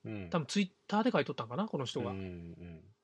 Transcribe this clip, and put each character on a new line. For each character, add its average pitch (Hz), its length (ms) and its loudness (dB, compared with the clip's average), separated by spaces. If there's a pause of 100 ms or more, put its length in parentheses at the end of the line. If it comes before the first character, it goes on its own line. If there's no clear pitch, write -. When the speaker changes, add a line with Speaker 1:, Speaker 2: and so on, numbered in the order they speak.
Speaker 1:
う 110 40 -4
ん。 98 200 -4
Speaker 2:
多 180 80 2
分 147 80 0
Twitter 202 560 2
で 247 80 6
書 170 100 6
い 139 40 2
と - 80 -2
っ - 40 -4
た 123 80 -2
ん 110 40 -6
か 123 80 -4
な、 196 100 2
こ 175 120 -2
の 135 60 0
人 127 180 -2
が。 117 80 0
Speaker 1:
う 98 40 -4
ん 98 40 -4
う - 20 -4
ん 95 40 -4
う - 20 -4
ん。 85 540 -10 (240)